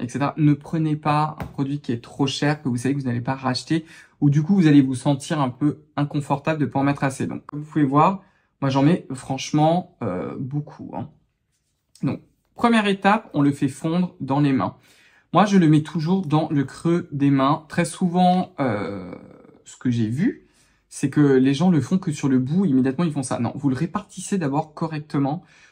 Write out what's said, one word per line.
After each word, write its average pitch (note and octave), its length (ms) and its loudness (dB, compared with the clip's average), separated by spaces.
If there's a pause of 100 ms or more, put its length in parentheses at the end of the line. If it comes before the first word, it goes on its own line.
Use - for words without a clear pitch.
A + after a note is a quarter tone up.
et B2 80 -6
cetera. » C3+ 280 -4
Ne D3 160 6
prenez D#3 440 -2
pas D3+ 420 -2
un - 60 -8
produit C#3+ 340 -6
qui B2+ 140 -6
est A#2 100 -8
trop - 240 -4
cher, D3 340 -2
que - 60 -6
vous A#2+ 80 -2
savez B2+ 180 -2
que C#3+ 60 -4
vous C3+ 60 -6
n'allez A#2+ 160 -4
pas C3 140 -6
racheter, C3+ 500 -4 (340)
ou D3 100 4
du D3 140 2
coup G3 120 2
vous F3+ 120 6
allez C#3+ 140 8
vous C3 140 0
sentir D3 440 -2
un C3+ 100 0
peu - 340 -4 (120)
inconfortable D3 640 -4
de D3+ 60 0
pas - 140 -4
en C3+ 40 0
mettre C#3+ 220 0
assez. C3 220 -4
Donc - 180 -10
comme D3 160 -12
vous D3+ 100 -16
pouvez D3+ 140 2
voir, D#3 380 2 (360)
moi C#3 100 0
j'en C3+ 140 2
mets D#3+ 300 2
franchement, D3+ 920 -2
euh, F#2 340 -6
beaucoup, C#3 600 -10
hein. - 120 -10 (920)
Donc C3+ 160 -2 (360)
première A3+ 320 2
étape, G3+ 460 0
on D3 80 0
le C#3+ 120 4
fait C#3 160 -2
fondre E3+ 500 -2
dans C3+ 220 0
les C#3+ 100 4
mains. F#2+ 240 0 (560)
Moi F#3 140 4
je G3+ 120 4
le E3+ 120 6
mets D3+ 120 6
toujours E3+ 440 -4
dans D3+ 240 0
le C#3+ 160 0
creux E3+ 480 -2
des C#3+ 160 2
mains. C#3 400 2
Très E3+ 160 -2
souvent, F3+ 720 0
euh, G2+ 560 -4 (480)
ce - 140 -20
que - 120 -2
j'ai A#2 200 0
vu, E3 400 -2 (400)
c'est - 200 -4
que D3+ 120 2
les C3+ 320 6
gens E3+ 160 2
le E3 100 4
font F#3 200 0
que E3 120 -6
sur D3 160 -4
le C3 120 2
bout, D#3 260 0
immédiatement C3+ 400 2
ils D3+ 80 -2
font C#3+ 100 -4
ça. - 160 -4
Non, A#2+ 160 -2
vous C#3+ 140 0
le C3 60 0
répartissez F#3+ 640 -6
d'abord D#3 360 -4
correctement D3+ 720 -4 (280)